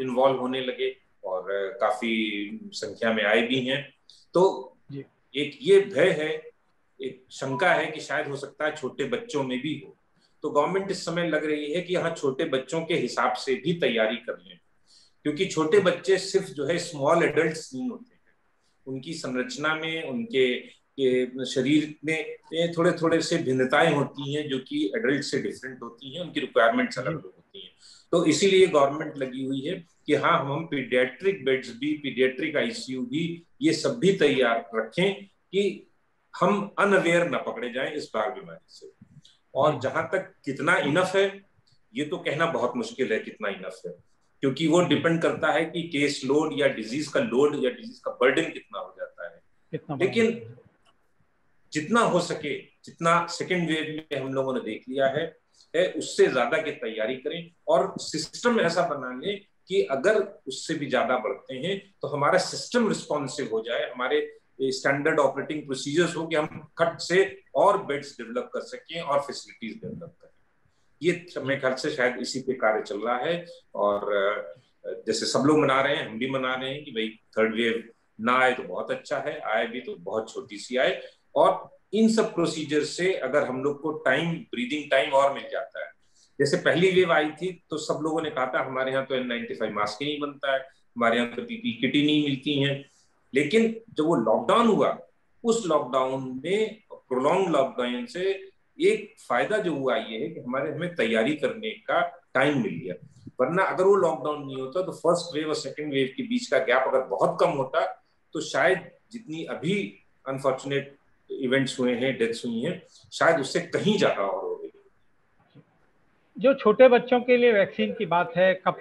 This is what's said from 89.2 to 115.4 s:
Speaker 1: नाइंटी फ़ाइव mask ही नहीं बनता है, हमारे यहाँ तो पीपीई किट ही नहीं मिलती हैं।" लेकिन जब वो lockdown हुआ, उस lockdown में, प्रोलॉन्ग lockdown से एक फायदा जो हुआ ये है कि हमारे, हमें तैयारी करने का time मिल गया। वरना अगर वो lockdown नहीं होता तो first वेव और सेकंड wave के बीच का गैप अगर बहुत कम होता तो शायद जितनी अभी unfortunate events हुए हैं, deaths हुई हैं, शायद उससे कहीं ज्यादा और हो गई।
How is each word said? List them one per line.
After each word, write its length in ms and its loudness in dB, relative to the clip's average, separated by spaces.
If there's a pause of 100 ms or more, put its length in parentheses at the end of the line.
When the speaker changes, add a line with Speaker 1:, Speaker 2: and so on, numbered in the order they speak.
Speaker 1:
नाइंटी 280 -6
फ़ाइव 180 -4
mask 300 -2
ही 60 -2
नहीं 120 -4
बनता 340 -2
है, 60 0
हमारे 560 0
यहाँ 120 2
तो 140 -8
पीपीई 300 -6
किट 220 0
ही 120 4
नहीं 180 4
मिलती 380 0
हैं।" 280 -2 (440)
लेकिन 460 2 (140)
जब 100 0
वो 120 4
lockdown 500 4
हुआ, 320 4 (460)
उस 220 2
lockdown 800 0
में, 360 -2 (120)
प्रोलॉन्ग 560 0
lockdown 580 0
से 440 -4 (300)
एक 340 2 (140)
फायदा 300 0
जो 160 -2
हुआ 220 0
ये 220 -6
है 100 -4
कि 120 -12
हमारे, 320 -4
हमें 220 -6
तैयारी 420 2
करने 340 -4
का 640 -4
time 280 4
मिल 120 -4 (100)
गया। 100 -8 (460)
वरना 220 2
अगर 220 0
वो 100 8
lockdown 520 0
नहीं 100 -10
होता 260 -4
तो 100 -6
first 440 0
वेव 120 -2
और 60 -2
सेकंड 380 -6
wave 240 0
के 60 -4
बीच 240 -2
का 120 2
गैप 300 2
अगर 120 2
बहुत 400 0
कम 100 6
होता 540 -2 (280)
तो 80 -4
शायद 500 0 (220)
जितनी 320 -10
अभी 540 -4 (300)
unfortunate 680 -2 (340)
events 500 0
हुए 140 2
हैं, 240 0
deaths 280 0
हुई 140 -4
हैं, 220 -4 (300)
शायद 280 4
उससे 200 -2
कहीं 380 0
ज्यादा 240 2
और 220 -2
हो 120 -4
गई। 140 -12 (1700)